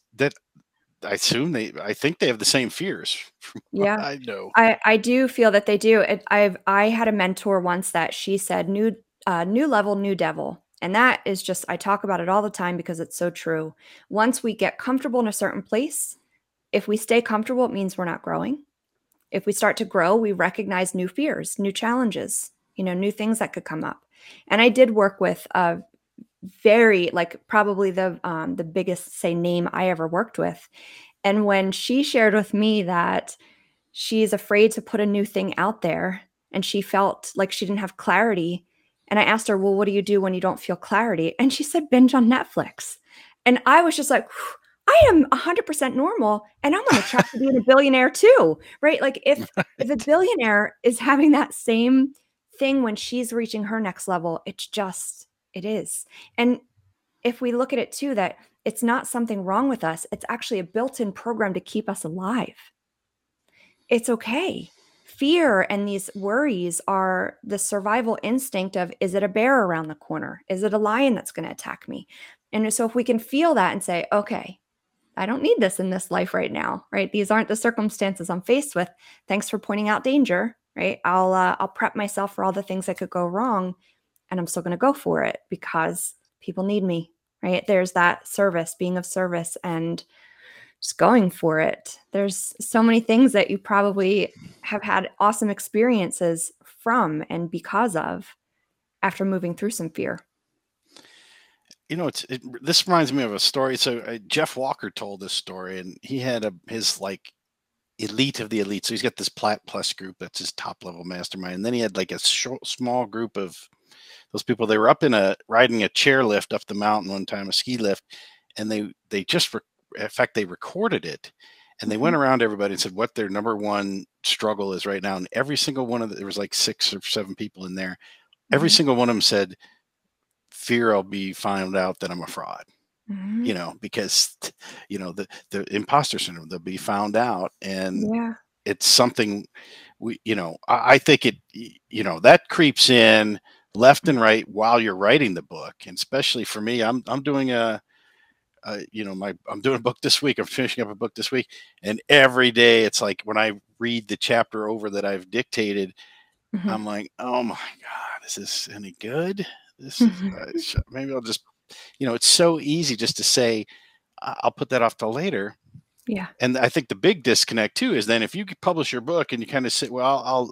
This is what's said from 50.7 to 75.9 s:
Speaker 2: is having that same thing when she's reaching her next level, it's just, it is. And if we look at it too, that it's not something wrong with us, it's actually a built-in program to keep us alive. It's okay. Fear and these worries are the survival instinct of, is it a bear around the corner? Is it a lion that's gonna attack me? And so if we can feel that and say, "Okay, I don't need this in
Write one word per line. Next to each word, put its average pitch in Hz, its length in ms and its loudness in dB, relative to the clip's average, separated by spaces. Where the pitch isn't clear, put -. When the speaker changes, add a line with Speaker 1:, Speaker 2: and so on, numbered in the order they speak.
Speaker 2:
is 233 160 2
having 285 320 6
that 277 240 4
same 262 580 2
thing 269 240 2
when 214 120 -2
she's 233 380 -6
reaching 226 320 -4
her 220 160 -4
next - 260 -6
level, 170 380 -4
it's - 220 -14
just, - 600 -8
it 185 120 -12
is. 208 400 -6
And 240 220 2
if 240 180 -4
we 247 100 -2
look 254 220 -2
at 240 60 0
it 240 120 -4
too, 277 240 -4
that 190 220 -2
it's 214 180 -4
not 233 240 0
something 226 360 -4
wrong 214 260 0
with 240 140 -4
us, 165 280 -4
it's - 180 -10
actually 226 300 -4
a 180 40 -4
built-in 226 500 -4
program 220 420 -4
to 180 60 -4
keep - 280 -6
us 202 140 -6
alive. 190 520 -6
It's 233 200 0
okay. 233 600 -4
Fear 277 640 2
and 202 180 -2
these 196 280 -6
worries 196 720 -2
are 190 560 0
the 202 140 -6
survival 208 680 0
instinct 202 540 -2
of, 180 220 -4
is 185 160 0
it 196 80 2
a 208 40 2
bear 233 360 4
around 160 240 -2
the 156 80 -10
corner? - 540 -8
Is 190 140 -4
it 208 100 0
a 214 40 2
lion 220 380 2
that's - 160 -8
gonna - 200 -10
attack - 360 -14
me? - 200 -12
And 214 200 0
so 240 120 0
if 226 100 -2
we 247 80 2
can 226 160 2
feel 311 360 2
that 185 180 2
and 190 100 -6
say, 170 280 -2
"Okay, 202 480 -4
I 190 80 -2
don't 240 180 -2
need 440 160 4
this 190 200 0
in 185 120 -2